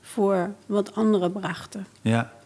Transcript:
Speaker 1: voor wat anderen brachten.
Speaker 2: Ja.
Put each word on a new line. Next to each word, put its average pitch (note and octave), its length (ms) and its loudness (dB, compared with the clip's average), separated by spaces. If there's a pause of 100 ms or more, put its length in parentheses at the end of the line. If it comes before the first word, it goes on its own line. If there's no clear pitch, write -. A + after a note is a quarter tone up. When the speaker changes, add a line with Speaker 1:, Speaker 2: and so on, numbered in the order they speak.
Speaker 1:
voor G3 500 0 (160)
wat G3+ 280 -2
anderen G#3 380 2
brachten. F#3+ 540 -8 (140)
Speaker 2:
Ja. A#2 320 0 (140)